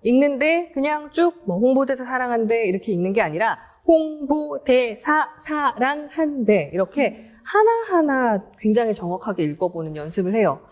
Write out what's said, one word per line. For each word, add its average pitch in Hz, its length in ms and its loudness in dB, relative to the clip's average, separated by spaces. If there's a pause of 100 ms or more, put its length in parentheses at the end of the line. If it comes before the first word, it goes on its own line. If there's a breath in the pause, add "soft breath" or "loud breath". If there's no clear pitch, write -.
읽는데 285 680 2
그냥 302 380 -4
쭉 349 340 0
뭐 180 140 -4
홍보대사 262 460 2
사랑한대. 240 600 -2
이렇게 185 260 -2
읽는 185 220 -2
게 214 80 0
아니라 180 380 -2 (280 loud breath)
홍보대사 302 1400 0 (100)
사랑한대. 285 1300 -2
이렇게 190 440 -2 (260 loud breath)
하나하나 330 1000 2 (140)
굉장히 220 360 2
정확하게 185 500 -4
읽어보는 160 520 -4
연습을 170 400 -4
해요. 185 240 2 (120)